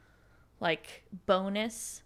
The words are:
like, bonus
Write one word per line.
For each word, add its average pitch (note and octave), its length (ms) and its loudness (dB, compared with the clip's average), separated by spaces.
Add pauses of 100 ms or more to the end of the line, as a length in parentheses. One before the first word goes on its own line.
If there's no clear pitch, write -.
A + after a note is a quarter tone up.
(600)
like, - 440 -2 (240)
bonus G3+ 800 0